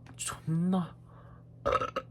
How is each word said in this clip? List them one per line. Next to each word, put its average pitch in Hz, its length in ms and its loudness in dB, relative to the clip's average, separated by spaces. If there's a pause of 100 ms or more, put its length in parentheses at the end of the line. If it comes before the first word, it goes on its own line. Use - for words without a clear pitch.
(160)
존나. - 760 2 (1160)